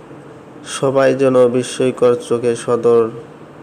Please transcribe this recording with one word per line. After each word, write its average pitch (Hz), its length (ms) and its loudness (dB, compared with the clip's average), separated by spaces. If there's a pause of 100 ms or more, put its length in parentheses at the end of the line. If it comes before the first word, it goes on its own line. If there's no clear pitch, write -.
(640)
সবাই 135 500 0
যেন 127 340 4
বিস্ময়কর 123 680 0 (140)
চোখে 120 280 -2
সদর 117 520 0 (540)